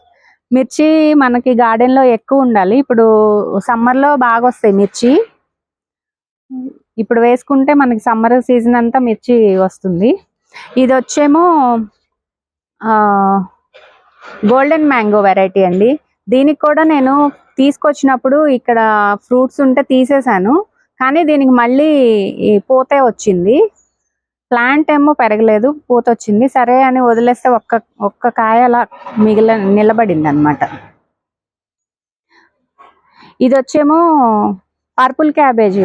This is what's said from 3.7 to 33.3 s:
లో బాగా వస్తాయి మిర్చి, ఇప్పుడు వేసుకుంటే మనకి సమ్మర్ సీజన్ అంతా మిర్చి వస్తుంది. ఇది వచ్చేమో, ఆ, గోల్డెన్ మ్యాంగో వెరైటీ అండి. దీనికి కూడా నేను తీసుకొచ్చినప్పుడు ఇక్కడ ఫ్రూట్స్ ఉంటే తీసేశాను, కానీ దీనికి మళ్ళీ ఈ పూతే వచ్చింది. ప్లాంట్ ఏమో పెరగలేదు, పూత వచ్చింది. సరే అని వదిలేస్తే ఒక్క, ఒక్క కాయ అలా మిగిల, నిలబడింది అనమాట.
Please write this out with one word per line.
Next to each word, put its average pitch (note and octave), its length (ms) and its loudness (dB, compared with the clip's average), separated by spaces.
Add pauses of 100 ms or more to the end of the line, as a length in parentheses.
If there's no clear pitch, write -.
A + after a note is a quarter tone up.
లో C#4+ 200 0
బాగా A#3+ 320 0
వస్తాయి A3+ 260 -2
మిర్చి, A#3+ 560 0 (1700)
ఇప్పుడు A3+ 240 -2
వేసుకుంటే C4+ 520 0
మనకి B3+ 260 0
సమ్మర్ A3+ 420 0
సీజన్ A#3+ 340 0
అంతా A#3 240 -2
మిర్చి A3+ 560 0
వస్తుంది. F#3+ 640 -2 (580)
ఇది B3+ 160 2
వచ్చేమో, D4 500 0 (1400)
ఆ, A3 100 -2 (1500)
గోల్డెన్ D4 420 2
మ్యాంగో G#3+ 340 0
వెరైటీ F#3+ 420 0
అండి. G3 360 0 (300)
దీనికి C#4 300 0
కూడా D4+ 240 0
నేను C#4+ 480 0 (260)
తీసుకొచ్చినప్పుడు C4+ 800 0 (200)
ఇక్కడ A#3 220 -2 (460)
ఫ్రూట్స్ B3+ 400 -2
ఉంటే C4 160 0 (120)
తీసేశాను, B3+ 720 0 (360)
కానీ C#4+ 280 0
దీనికి C#4 320 2
మళ్ళీ C4+ 280 0 (600)
ఈ - 20 2 (160)
పూతే C4 320 0 (100)
వచ్చింది. G3 480 -2 (960)
ప్లాంట్ C4+ 440 0
ఏమో D4 260 2
పెరగలేదు, A3 480 0 (200)
పూత A#3+ 240 0
వచ్చింది. A3+ 340 -2
సరే B3 300 0 (120)
అని B3+ 100 -2 (100)
వదిలేస్తే A#3+ 400 0
ఒక్క, A3+ 320 -2 (260)
ఒక్క - 200 -6 (120)
కాయ A3+ 280 0
అలా A#3+ 140 0 (440)
మిగిల, A3 300 2 (220)
నిలబడింది G#3+ 540 0
అనమాట. D3 280 0 (2750)